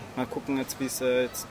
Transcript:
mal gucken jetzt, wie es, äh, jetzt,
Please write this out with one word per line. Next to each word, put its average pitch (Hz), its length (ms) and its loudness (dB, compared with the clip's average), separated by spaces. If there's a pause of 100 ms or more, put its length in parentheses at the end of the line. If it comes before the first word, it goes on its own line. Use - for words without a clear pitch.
(160)
mal 127 100 0
gucken 135 320 -2
jetzt, - 220 -4
wie 135 60 0
es, - 160 -4
äh, 127 220 6
jetzt, - 280 -4